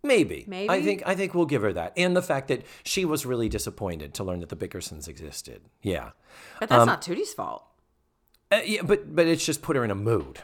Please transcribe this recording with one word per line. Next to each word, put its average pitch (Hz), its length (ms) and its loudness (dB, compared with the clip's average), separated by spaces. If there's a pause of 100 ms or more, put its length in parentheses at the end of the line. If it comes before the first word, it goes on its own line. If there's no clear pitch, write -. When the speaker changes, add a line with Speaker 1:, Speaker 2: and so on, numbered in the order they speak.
Speaker 1:
Maybe. 165 460 2
Speaker 2:
Maybe? 185 220 -6
Speaker 1:
I 190 120 2
think, 202 240 0
I 185 80 0
think 185 220 -2
we'll 175 100 4
give 135 160 0
her 101 120 2
that. 82 220 -6
And 180 200 2
the 180 80 4
fact 135 240 -2
that 135 180 -2 (180)
she - 220 -2
was 151 200 0
really 117 240 0
disappointed 90 680 -6
to 101 80 -4
learn 90 160 -2
that 85 100 -10
the - 60 -8
Bickersons 80 520 -10
existed. 73 540 -14 (220)
Yeah. 87 280 -4 (480)
Speaker 2:
But 220 100 -6
that's 117 120 8
Speaker 1:
Um, 117 60 10
Speaker 2:
not 196 140 2
Tootie's 202 320 -6
fault. - 320 -8 (880)
Speaker 1:
uh, 214 140 4
yeah, 208 160 -2
but, 180 340 0
but 165 120 6
it's 160 180 2
just 156 160 -2
put 156 140 -2
her 123 80 2
in 107 80 0
a 95 40 0
mood 101 480 0